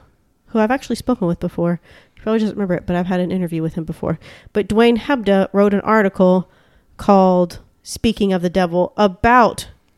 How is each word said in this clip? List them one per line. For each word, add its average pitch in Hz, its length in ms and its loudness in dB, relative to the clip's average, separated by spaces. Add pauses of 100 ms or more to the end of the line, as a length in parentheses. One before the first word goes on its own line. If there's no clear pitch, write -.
(480)
who 226 120 -2
I've 214 120 0
actually 262 260 -4
spoken 233 300 -2
with 170 120 -2
before. 170 400 -4 (340)
He - 80 -20
probably 226 180 -2
doesn't 214 160 -2
remember 185 200 -2
it, - 100 -8
but 175 100 -4
I've 180 120 -2
had 180 120 -2
an 180 120 -2
interview 170 320 -4
with 160 100 -6
him 165 100 -8
before. - 360 -6 (340)
But 190 140 -2
Dwayne 233 320 2
Hebda 202 540 0
wrote 202 200 2
an 196 80 -2
article 190 680 2 (460)
called 185 640 2 (240)
Speaking 208 500 -2
of 180 100 -2
the 180 60 -2
Devil 180 480 0
about 220 720 2 (280)